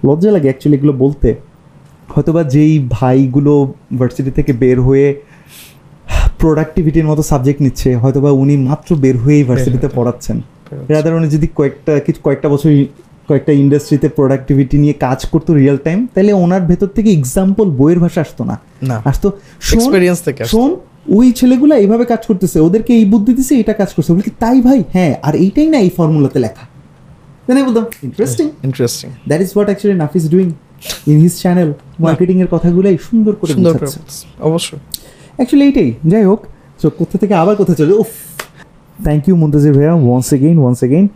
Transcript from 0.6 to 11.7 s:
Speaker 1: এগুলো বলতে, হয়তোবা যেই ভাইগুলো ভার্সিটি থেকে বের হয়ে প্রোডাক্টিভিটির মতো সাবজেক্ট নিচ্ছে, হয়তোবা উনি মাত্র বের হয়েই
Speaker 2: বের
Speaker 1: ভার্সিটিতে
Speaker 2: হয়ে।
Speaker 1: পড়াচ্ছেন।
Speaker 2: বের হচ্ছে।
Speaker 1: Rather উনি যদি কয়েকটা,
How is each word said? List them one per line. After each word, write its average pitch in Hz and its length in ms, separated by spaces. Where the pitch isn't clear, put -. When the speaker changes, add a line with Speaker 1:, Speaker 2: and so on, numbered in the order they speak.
Speaker 1:
এগুলো 143 180
বলতে, 131 420
হয়তোবা 160 340
যেই 151 460
ভাইগুলো 135 840
ভার্সিটি 127 340
থেকে 143 220
বের 127 280
হয়ে 139 400
প্রোডাক্টিভিটির 156 680
মতো 151 180
সাবজেক্ট 139 380
নিচ্ছে, 127 340
হয়তোবা 135 360
উনি 139 260
মাত্র 139 380
বের 131 220
হয়েই 143 260
Speaker 2:
বের 123 40
Speaker 1:
ভার্সিটিতে 127 400
Speaker 2:
হয়ে। 123 80
Speaker 1:
পড়াচ্ছেন। 117 420
Speaker 2:
বের - 420
হচ্ছে। 135 140
Speaker 1:
Rather 156 200
উনি 165 160
যদি 151 260
কয়েকটা, 147 440